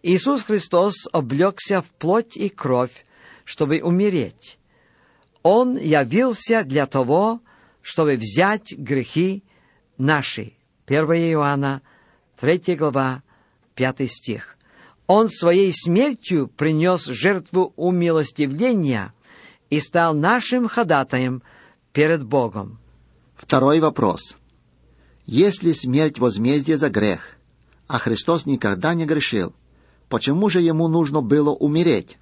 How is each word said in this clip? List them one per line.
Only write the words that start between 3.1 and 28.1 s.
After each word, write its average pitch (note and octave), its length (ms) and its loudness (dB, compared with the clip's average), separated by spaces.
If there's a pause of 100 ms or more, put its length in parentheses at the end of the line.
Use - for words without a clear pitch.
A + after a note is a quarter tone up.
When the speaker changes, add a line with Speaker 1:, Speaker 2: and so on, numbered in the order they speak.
Speaker 1:
чтобы D#3 360 -2
умереть. F3 760 -2 (840)
Он B3 340 4
явился G3 840 2
для C#3 240 0
того, F3 520 0 (420)
чтобы D3+ 360 0
взять E3+ 560 -2
грехи D#3 720 -4 (540)
наши. C3+ 560 -2 (320)
Первое D#3+ 460 0
Иоанна, C#3+ 500 -2 (560)
третья F3 380 0
глава, C3+ 480 -2 (520)
пятый C3 320 -2
стих. - 460 -10 (540)
Он G#3+ 220 4
своей F3+ 440 2
смертью F3+ 760 0
принес D#3+ 580 0
жертву F3 680 -2
умилостивления D#3+ 1400 0 (560)
и D3+ 120 0
стал E3+ 320 0
нашим A3+ 540 0
ходатаем C3 760 0 (480)
перед D3+ 320 2
Богом. A2+ 560 -4 (560)
Speaker 2:
Второй C3+ 440 2
вопрос. B2+ 580 -2 (880)
Если E3+ 480 2
смерть C#3 460 -2
возмездие C3 580 0
за C#3+ 120 0
грех, G#2 480 -2 (500)
а A#2+ 100 -4
Христос A#2+ 480 -2